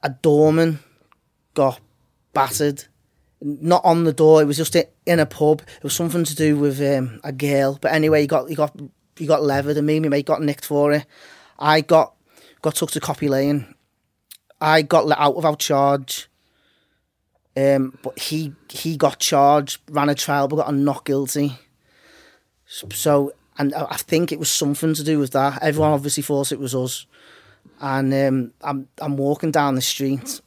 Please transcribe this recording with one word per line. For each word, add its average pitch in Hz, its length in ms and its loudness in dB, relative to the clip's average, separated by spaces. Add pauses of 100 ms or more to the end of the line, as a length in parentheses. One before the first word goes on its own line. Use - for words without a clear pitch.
a 147 80 -4
doorman 156 680 4 (720)
got 135 260 0 (540)
battered. 143 520 -2 (580)
Not 151 400 0
on 170 220 4
the 160 80 2
door, 156 280 6
it 151 40 4
was 143 120 -2
just 156 180 -4
i-, 170 100 2 (200)
in 170 140 2
a 151 60 4
pub. 151 360 0 (160)
It - 60 -20
was 139 100 -6
something 170 300 -2
to 151 120 -6
do 151 220 2
with, 143 240 0
um, 131 420 -2
a 151 80 -10
girl. 139 480 0
But - 120 -2
anyway, 156 300 2
he 147 60 0
got, 143 220 -2
he 160 60 -6
got, 151 200 -2 (400)
he 156 120 -10
got 147 160 2
levered, 143 340 0
and 147 80 -2
me 151 120 2
and 156 80 -2
my 151 40 0
mate 143 160 0
got 156 160 -2
nicked 143 240 -4
for 147 260 0
it. 147 140 -2 (540)
I 151 220 4
got, 160 340 4 (480)
got 156 120 -2
took - 160 -4
to 156 80 -6
Coppy 147 300 -4
Lane. 139 460 -2 (880)
I 156 200 4
got 156 240 2
let 151 100 2
out 143 180 2
without 156 220 0
charge. 139 720 0 (1300)
Um, 135 460 0
but - 160 -12
he, 156 340 -6 (160)
he - 260 -6
got 139 220 2
charged, 143 720 2
ran 147 200 0
a 147 40 0
trial, 143 340 -2
but 151 100 -4
got 147 120 -2
a - 20 -2
not 139 320 -2
guilty. 139 540 -2 (1120)
S-, - 140 -16 (100)
so, 143 400 0 (240)
and 143 160 -2
I, 151 160 -6
I - 80 -8
think 165 340 -2
it 160 60 -6
was 147 140 -4
something 156 420 -2
to 156 100 -6
do 156 140 0
with 135 140 -2
that. 135 320 0
Everyone 151 300 2
obviously 143 280 -4
thought 139 300 -2
it 131 80 -8
was 135 160 -6
us. 127 320 -6 (720)
And, 135 320 -2
um, 131 480 0
I'm, 139 260 -8 (140)
I'm 147 160 -4
walking 143 320 -2
down 143 240 0
the 127 80 -2
street 135 640 -6